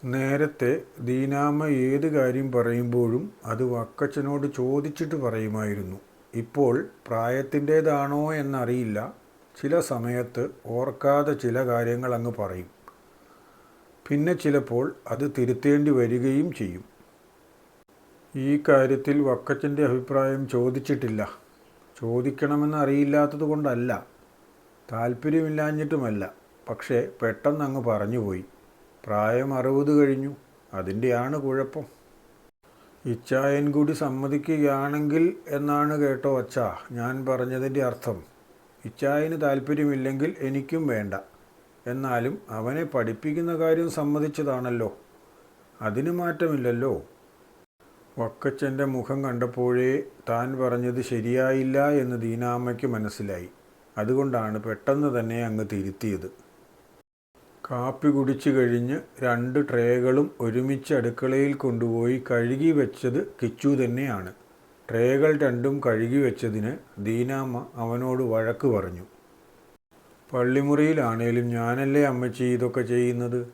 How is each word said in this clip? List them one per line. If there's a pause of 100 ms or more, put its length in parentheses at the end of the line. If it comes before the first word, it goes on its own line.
നേരത്തെ (300)
ദീനാമ്മ (160)
ഏത്
കാര്യം
പറയുമ്പോഴും (240)
അത്
വക്കച്ചനോട്
ചോദിച്ചിട്ട്
പറയുമായിരുന്നു. (360)
ഇപ്പോൾ (320)
പ്രായത്തിൻ്റേതാണോ (140)
എന്നറിയില്ല, (580)
ചില
സമയത്ത് (240)
ഓർക്കാതെ
ചില (120)
കാര്യങ്ങൾ
അങ്ങ്
പറയും. (1400)
പിന്നെ
ചിലപ്പോൾ (220)
അത്
തിരുത്തേണ്ടി
വരികയും
ചെയ്യും. (1500)
ഈ (180)
കാര്യത്തിൽ
വക്കച്ചൻ്റെ
അഭിപ്രായം
ചോദിച്ചിട്ടില്ല. (760)
ചോദിക്കണമെന്ന്
അറിയില്ലാത്തത്
കൊണ്ടല്ല, (1000)
താല്പര്യമില്ലാഞ്ഞിട്ടുമല്ല, (440)
പക്ഷേ (220)
പെട്ടെന്നങ്ങ്
പറഞ്ഞുപോയി. (600)
പ്രായം
അറുപത്
കഴിഞ്ഞു, (420)
അതിൻ്റെയാണ്
കുഴപ്പം. (1200)
ഇച്ചായൻ
കൂടി
സമ്മതിക്കുകയാണെങ്കിൽ (240)
എന്നാണ്
കേട്ടോ
അച്ഛാ (240)
ഞാൻ (120)
പറഞ്ഞതിൻ്റെ
അർത്ഥം. (680)
ഇച്ചായന്
താല്പര്യമില്ലെങ്കിൽ
എനിക്കും
വേണ്ട. (720)
എന്നാലും (140)
അവനെ
പഠിപ്പിക്കുന്ന
കാര്യം
സമ്മതിച്ചതാണല്ലോ, (880)
അതിന്
മാറ്റമില്ലല്ലോ. (1200)
വക്കച്ചൻ്റെ
മുഖം
കണ്ടപ്പോഴേ (380)
താൻ (100)
പറഞ്ഞത്
ശരിയായില്ല (140)
എന്ന്
ദീനാമ്മയ്ക്ക്
മനസ്സിലായി. (480)
അതുകൊണ്ടാണ്
പെട്ടെന്ന്
തന്നെ
അങ്ങ്
തിരുത്തിയത്. (1300)
കാപ്പി
കുടിച്ചു
കഴിഞ്ഞ് (240)
രണ്ട് (100)
ട്രേകളും (140)
ഒരുമിച്ച്
അടുക്കളയിൽ
കൊണ്ടുപോയി (120)
കഴുകി
വെച്ചത് (180)
കിച്ചു
തന്നെയാണ്. (580)
ട്രേകൾ
രണ്ടും
കഴുകി
വെച്ചതിന് (280)
ദീനാമ്മ (180)
അവനോട്
വഴക്ക്
പറഞ്ഞു. (1200)
"പള്ളിമുറിയിലാണേലും
ഞാനല്ലേ
അമ്മച്ചി
ഇതൊക്കെ
ചെയ്യുന്നത്? (120)